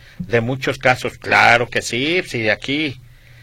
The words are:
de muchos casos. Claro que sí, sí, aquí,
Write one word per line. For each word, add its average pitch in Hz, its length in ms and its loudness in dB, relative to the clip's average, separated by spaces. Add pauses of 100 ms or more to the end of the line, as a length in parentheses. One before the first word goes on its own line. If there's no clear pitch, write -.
(180)
de 101 220 0
muchos 131 380 -4
casos. 123 400 0
Claro 110 500 4
que 113 140 -4
sí, 151 440 -4
sí, 113 220 -4
aquí, 139 500 -4 (440)